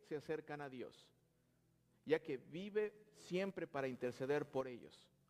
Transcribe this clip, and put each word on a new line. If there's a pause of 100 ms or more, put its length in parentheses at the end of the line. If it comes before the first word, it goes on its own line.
se
acercan
a
Dios, (1000)
ya
que
vive (220)
siempre
para
interceder
por
ellos. (220)